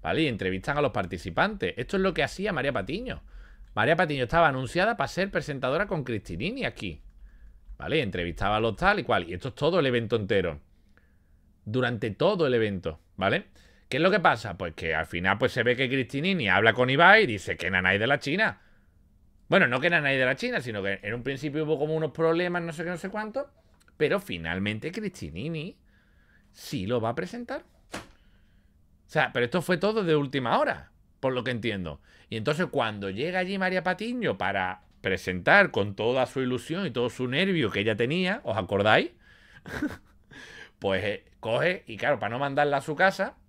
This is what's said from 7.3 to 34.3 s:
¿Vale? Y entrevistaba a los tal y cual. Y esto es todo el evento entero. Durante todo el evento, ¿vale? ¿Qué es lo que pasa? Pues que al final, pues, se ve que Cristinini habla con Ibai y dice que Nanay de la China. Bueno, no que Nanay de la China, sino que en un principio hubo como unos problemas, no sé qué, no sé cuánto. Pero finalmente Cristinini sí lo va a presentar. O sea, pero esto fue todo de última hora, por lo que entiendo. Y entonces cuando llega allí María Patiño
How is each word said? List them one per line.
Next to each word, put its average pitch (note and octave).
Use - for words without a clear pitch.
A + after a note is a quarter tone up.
¿Vale? F#2+
Y D#3
entrevistaba F#2
a -
los A2+
tal G3
y C#3
cual. G2
Y F2
esto F2+
es -
todo E3+
el D3
evento A#2+
entero. F#2+
Durante A#2+
todo E3+
el B2+
evento, G2
¿vale? A2
¿Qué -
es D3+
lo F#3+
que G#3
pasa? A#2
Pues F2
que D#2+
al D#2+
final, F#2
pues, B2+
se B2
ve A#2+
que C3+
Cristinini C#3
habla G#2
con B2
Ibai F3+
y E3+
dice G2+
que E2
Nanay F#2
de G#2+
la C#3
China. F3
Bueno, F3+
no B2
que D#3+
Nanay D3
de C3
la C3
China, A#3+
sino A2+
que G2
en G#2
un A#2+
principio C#3
hubo D3+
como D3+
unos D#3
problemas, F3
no E3+
sé E3
qué, E3
no F3
sé F#3+
cuánto. G#3+
Pero D3+
finalmente F#2+
Cristinini D#3+
sí -
lo A#2+
va A2
a B2
presentar. A#3+
O -
sea, C#3
pero B2
esto E3+
fue F3+
todo G#3
de D#3+
última C#3+
hora, C4
por C3
lo B2
que B2+
entiendo. G2+
Y A2+
entonces D3
cuando G#2+
llega D3+
allí F#3
María F#3
Patiño F#3